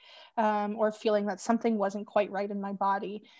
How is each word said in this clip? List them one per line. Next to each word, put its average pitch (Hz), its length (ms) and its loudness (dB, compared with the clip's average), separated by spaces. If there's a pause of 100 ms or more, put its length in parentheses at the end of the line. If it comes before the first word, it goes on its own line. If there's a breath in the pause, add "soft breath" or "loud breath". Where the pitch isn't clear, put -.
(380 soft breath)
um, 208 380 0
or 214 160 2
feeling 208 360 2
that 196 120 -2
something 233 380 2
wasn't 202 300 -2
quite 208 240 2
right 202 180 -4
in 202 100 -6
my 196 140 -6
body. 196 480 -2 (180 soft breath)